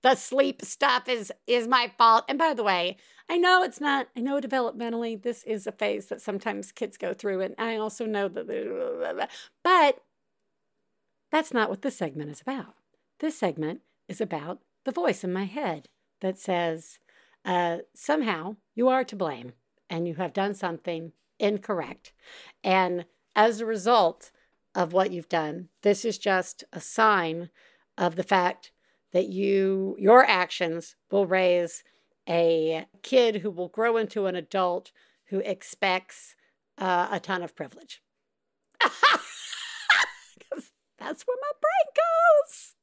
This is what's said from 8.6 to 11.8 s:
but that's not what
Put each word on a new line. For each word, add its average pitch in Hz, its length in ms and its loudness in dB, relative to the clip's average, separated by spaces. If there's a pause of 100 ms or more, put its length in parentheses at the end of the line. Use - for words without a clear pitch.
but 339 380 4 (1300)
that's 311 200 0
not 220 180 0
what 208 120 -8